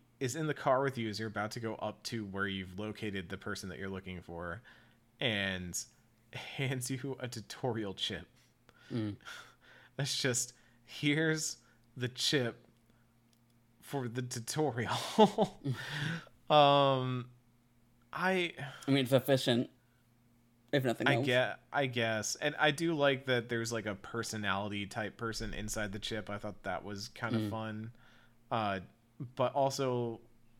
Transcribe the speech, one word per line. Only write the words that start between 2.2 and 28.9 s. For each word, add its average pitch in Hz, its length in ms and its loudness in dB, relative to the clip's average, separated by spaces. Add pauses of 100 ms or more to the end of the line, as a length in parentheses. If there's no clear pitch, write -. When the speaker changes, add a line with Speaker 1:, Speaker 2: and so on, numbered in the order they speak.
Speaker 1:
where 98 220 -2
you've 92 320 -6
located 101 500 -4
the 95 80 -8
person 98 320 -8
that 87 100 -8
you're 95 120 -6
looking 92 320 -8
for, 85 400 -8 (580)
and 95 580 -2 (320)
<laughs> - 220 -20
hands 131 580 -4
you 131 300 -6
a 123 80 -6
tutorial 110 640 -4
chip. - 340 -4 (640)
Speaker 2:
Mm. 107 260 -2 (800)
Speaker 1:
That's 139 180 -2
just, - 380 0 (320)
"Here's 156 720 2 (400)
the 123 100 0
chip 123 580 0 (1160)
for 131 260 -4
the 120 140 -4
tutorial." 123 720 -2 (220)
<laughs> 196 580 4 (720)
Um, 135 800 8 (840)
I 180 400 0 (340)
Speaker 2:
I 139 60 2
mean, 139 60 6
it's 127 140 2
efficient, 127 560 4 (1040)
if 117 120 4
nothing 123 240 2
Speaker 1:
I 139 80 6
Speaker 2:
else. 127 100 2
Speaker 1:
get, 123 320 2 (140)
I 139 140 2
guess. 113 500 0
And 147 200 0
I 151 140 4
do 165 240 0
like 139 320 2
that 120 220 2
there's, 117 240 -2
like, 110 140 -2
a 101 100 -4
personality 101 920 -2
type 104 300 -6
person 113 380 -4
inside 104 360 -4
the 104 80 -6
chip. 107 320 -6
I 104 80 -4
thought 101 240 -10
that 92 220 -4
was 101 240 -8
kind 117 260 -4
of 110 80 0
Speaker 2:
Mm. 104 80 -2
Speaker 1:
fun. 110 400 -6 (640)
Uh, 104 260 0 (560)